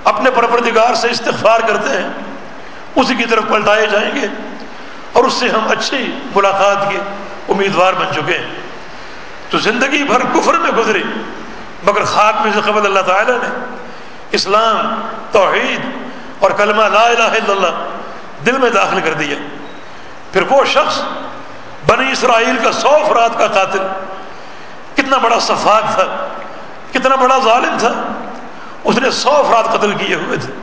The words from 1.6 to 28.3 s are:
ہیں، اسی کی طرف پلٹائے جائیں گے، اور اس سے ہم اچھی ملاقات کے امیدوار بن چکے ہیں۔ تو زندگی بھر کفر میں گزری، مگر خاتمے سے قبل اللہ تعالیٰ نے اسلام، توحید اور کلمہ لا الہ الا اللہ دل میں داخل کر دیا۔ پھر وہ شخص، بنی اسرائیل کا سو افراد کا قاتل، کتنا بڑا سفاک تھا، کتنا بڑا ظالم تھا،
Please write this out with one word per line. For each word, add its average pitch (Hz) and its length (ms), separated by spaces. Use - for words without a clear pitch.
ہیں، 185 200
اسی 254 200
کی 233 100
طرف 226 220
پلٹائے 214 400
جائیں 208 280
گے، 262 120
اور 247 100
اس 262 100
سے 247 160
ہم 220 200
اچھی 226 420
ملاقات 196 540
کے 190 80
امیدوار 190 440
بن 175 200
چکے 156 240
ہیں۔ - 180
تو - 80
زندگی 247 460
بھر 262 180
کفر 453 200
میں 330 240
گزری، 214 260
مگر 196 200
خاتمے 214 500
سے 208 120
قبل 208 200
اللہ 196 140
تعالیٰ 196 340
نے 226 320
اسلام، 202 680
توحید 208 480
اور 180 120
کلمہ 208 320
لا 202 160
الہ 233 240
الا 202 280
اللہ 190 360
دل 254 120
میں 247 120
داخل 190 320
کر 160 120
دیا۔ 151 220
پھر 190 160
وہ 262 160
شخص، - 360
بنی 254 240
اسرائیل 247 520
کا - 80
سو - 180
افراد 233 480
کا 220 100
قاتل، 196 400
کتنا 269 220
بڑا 226 220
سفاک 208 540
تھا، - 340
کتنا 262 220
بڑا 254 280
ظالم 233 360
تھا، 226 140